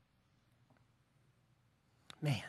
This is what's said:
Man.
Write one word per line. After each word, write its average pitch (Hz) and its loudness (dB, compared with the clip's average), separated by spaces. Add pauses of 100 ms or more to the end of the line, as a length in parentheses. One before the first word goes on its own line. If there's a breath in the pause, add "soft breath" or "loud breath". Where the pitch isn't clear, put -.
(2250)
Man. 139 2